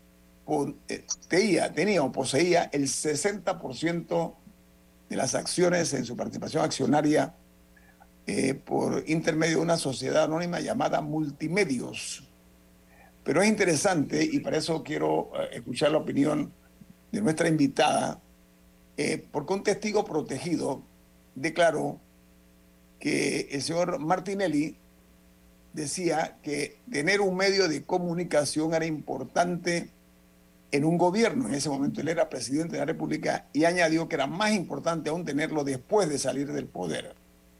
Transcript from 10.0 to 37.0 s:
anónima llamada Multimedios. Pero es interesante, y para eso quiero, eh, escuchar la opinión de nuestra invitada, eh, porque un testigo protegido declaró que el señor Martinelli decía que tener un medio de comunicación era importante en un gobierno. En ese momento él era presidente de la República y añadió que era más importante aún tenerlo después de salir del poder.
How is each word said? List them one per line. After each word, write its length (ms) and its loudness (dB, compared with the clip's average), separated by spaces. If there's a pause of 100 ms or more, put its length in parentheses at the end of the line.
anónima 360 -2
llamada 420 0
Multimedios. 1200 -4 (1000)
Pero 180 2
es 80 4
interesante, 720 2
y 160 0
para 180 -2
eso 260 -2
quiero, 520 -2
eh, 220 -6
escuchar 340 0
la 60 4
opinión 540 0 (600)
de 100 -2
nuestra 260 2
invitada, 720 2 (760)
eh, 340 -2
porque 220 -4
un 100 -2
testigo 400 0
protegido 800 -4 (540)
declaró 640 0 (1000)
que 520 -2
el 100 -4
señor 380 -2
Martinelli 760 0 (960)
decía 720 -2
que 380 -6 (120)
tener 300 2
un 160 2
medio 300 4
de 160 -2
comunicación 880 0
era 120 2
importante 1080 -2 (800)
en 120 2
un 140 4
gobierno. 500 2
En 60 -2
ese 160 -2
momento 320 -2
él 60 -4
era 200 2
presidente 460 -4
de 60 -4
la 60 -2
República 680 -2
y 120 4
añadió 440 2
que 60 -2
era 100 0
más 280 0
importante 580 -2
aún 140 -2
tenerlo 380 -2
después 460 2
de 80 0
salir 340 -2
del 140 -4
poder. 480 -6 (460)